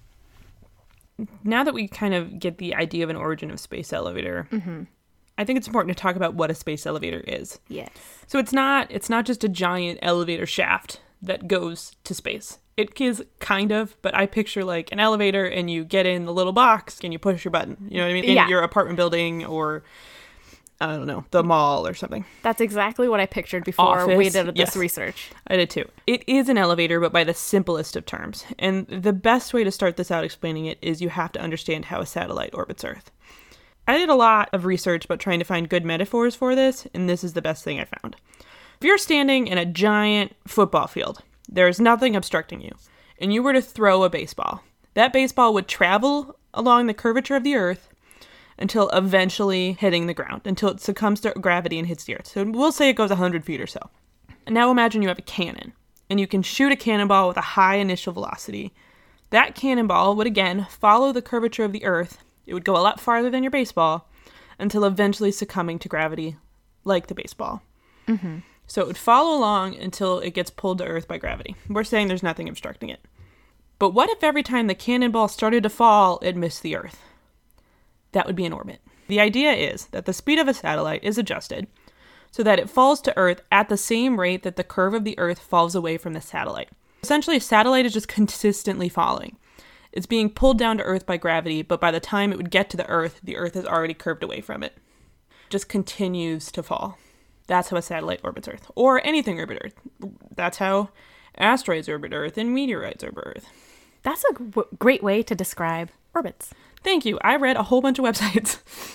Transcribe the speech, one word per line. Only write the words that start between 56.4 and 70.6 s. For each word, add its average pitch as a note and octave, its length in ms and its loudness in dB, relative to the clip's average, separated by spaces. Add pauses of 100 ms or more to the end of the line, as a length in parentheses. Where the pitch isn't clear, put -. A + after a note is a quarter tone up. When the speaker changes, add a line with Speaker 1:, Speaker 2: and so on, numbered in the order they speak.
Speaker 1:
shoot C#4 320 2
a C#4 40 2
cannonball G3+ 520 2
with F3+ 80 -2
a - 60 -2
high F#3+ 320 4
initial F#3+ 400 -2
velocity. - 580 -10 (560)
That A3+ 260 2
cannonball G#3 640 2
would, G#3+ 100 0
again, G3 440 0
follow A#3 420 6
the B3 80 -2
curvature A#3 440 -2
of G3+ 80 -2
the G#3 120 -8
Earth. F3 320 -2 (300)
It - 60 -12
would F3+ 140 -8
go F#3+ 100 2
a E3+ 80 4
lot G#3 160 2
farther A#3+ 300 0
than B3+ 120 -2
your C4 80 0
baseball E3+ 560 0 (520)
until G#3 260 0
eventually G3+ 480 2
succumbing F3 460 -6
to F3 100 -14
gravity D#3+ 480 -4 (480)
like F#3+ 220 0
the - 80 -10
baseball. - 480 -10 (440)
Speaker 2:
Mm-hmm. F3+ 340 -2 (260)
Speaker 1:
So - 160 -2
it E3+ 40 0
would E3+ 120 -10
follow C#4+ 400 4
along G3+ 380 0
until F#3 420 -4
it F3 160 -8
gets F3+ 160 -4
pulled F#3 280 -4